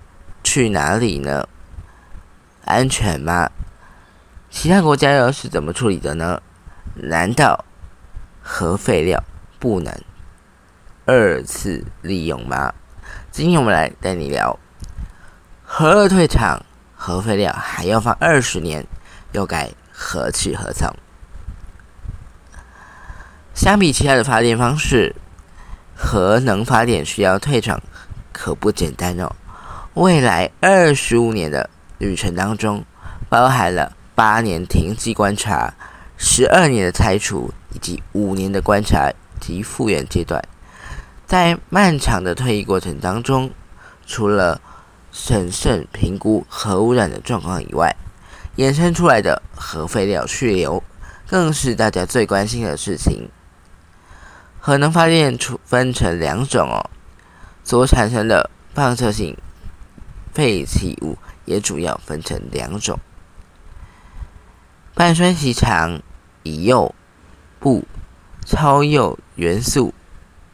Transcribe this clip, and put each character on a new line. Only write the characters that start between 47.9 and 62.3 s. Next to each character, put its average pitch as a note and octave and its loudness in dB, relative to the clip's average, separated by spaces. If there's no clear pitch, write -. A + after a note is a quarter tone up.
衍 C3+ 2
生 E3+ 2
出 E3+ 2
来 A#2+ 6
的 E2 0
核 D#2+ -8
废 G2 -2
料 F2+ -2
去 A2+ -2
留， E2+ -2
更 E3+ 2
是 C3 -2
大 A2 2
家 F#2 -2
最 A#2 2
关 G2+ 0
心 A#2 -4
的 D#2+ -4
事 E2+ -6
情。 - -4
核 C#3 2
能 D3 4
发 E3 6
电 D3+ 4
出-， - -6
分 B2+ 2
成 F2 -2
两 E2 -2
种 F#2 0
哦， G1+ -4
所 B2 4
产 A2+ 4
生 A2+ 0
的 - 2
放 C3 0
射 A#2+ 0
性 G#2 -6
废 G#2 0
弃 - -4
物 D2+ -8
也 F#2+ -2
主 F2 -4
要 E2 -4
分 D#2 -8
成 - -8